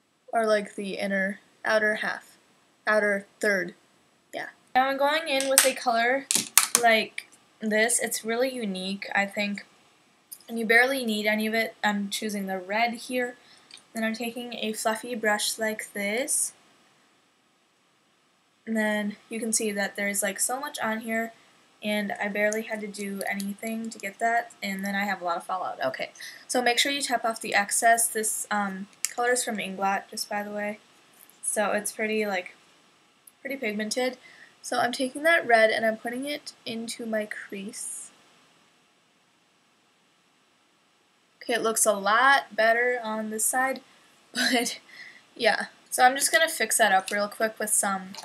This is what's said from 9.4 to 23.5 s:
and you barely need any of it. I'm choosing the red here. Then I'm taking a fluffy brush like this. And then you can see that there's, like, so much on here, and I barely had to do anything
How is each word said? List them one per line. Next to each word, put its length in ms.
and 120
you 60
barely 400
need 200
any 220
of 80
it. 280
I'm 260
choosing 360
the 140
red 340
here. 420
Then 100
I'm 100
taking 400
a 200
fluffy 420
brush 420
like 360
this. 600
And 100
then 380
you 120
can 140
see 180
that 240
there's, 260
like, 180
so 200
much 200
on 200
here, 340
and 300
I 140
barely 360
had 180
to 60
do 420
anything 600